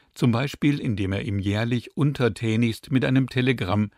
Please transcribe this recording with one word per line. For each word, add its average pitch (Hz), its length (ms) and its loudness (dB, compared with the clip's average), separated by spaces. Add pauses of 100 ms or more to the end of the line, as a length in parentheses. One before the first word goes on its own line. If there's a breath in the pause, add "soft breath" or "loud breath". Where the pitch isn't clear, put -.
(160 soft breath)
Zum 127 140 4
Beispiel, 143 480 0
indem 101 340 -2
er 98 100 -2
ihm 101 180 -4
jährlich 110 560 -2
untertänigst 117 960 0
mit 127 120 2
einem 131 240 2
Telegramm 117 680 0